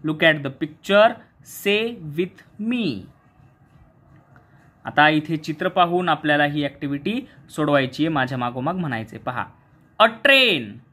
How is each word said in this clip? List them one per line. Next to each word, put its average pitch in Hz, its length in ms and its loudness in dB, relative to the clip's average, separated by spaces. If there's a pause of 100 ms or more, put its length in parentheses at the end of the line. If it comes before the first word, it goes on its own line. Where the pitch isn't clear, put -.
look 156 200 -2
at 156 200 6
the 135 60 -4 (100)
picture, 196 480 2 (380)
say 220 500 -2 (220)
with 180 260 -4 (180)
me. 233 220 -4 (2000)
आता 147 240 4
इथे 156 280 -2
चित्र 165 320 -4
पाहून 180 400 2
आपल्याला 147 360 2
ही 147 180 -2
ॲक्टिव्हिटी 147 560 -6 (360)
सोडवायची 143 480 0
आहे, 165 100 -2
माझ्या 131 240 -2
मागोमाग 123 380 -4
म्हणायचे. 123 420 -6
पहा, 117 280 -6 (540)
a 220 80 6 (180)
train 214 460 4 (200)